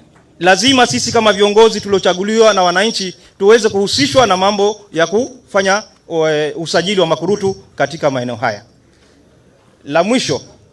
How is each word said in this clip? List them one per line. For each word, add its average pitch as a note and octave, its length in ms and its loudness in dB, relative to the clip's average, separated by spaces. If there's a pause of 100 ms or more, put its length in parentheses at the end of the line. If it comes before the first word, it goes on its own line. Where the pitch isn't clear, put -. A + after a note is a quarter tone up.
(400)
Lazima G#3+ 460 2
sisi A#3+ 260 -6
kama A3 200 2
viongozi G#3 480 2
tuliochaguliwa G3+ 760 0
na F#3+ 80 2
wananchi F#3 520 -2 (240)
tuweze G#3+ 300 4
kuhusishwa A#3+ 580 0
na F#3+ 100 0
mambo G3+ 440 0 (120)
ya E3 140 0
kufanya, G3 760 -2 (480)
e, D3+ 260 -2
usajili F3 440 -2
wa E3 60 2
makurutu F#3+ 500 -2 (200)
katika D3 340 -2
maeneo B2 260 -6
haya. A2 280 -6 (1200)
La D3 200 -2
mwisho, G3+ 360 -2 (320)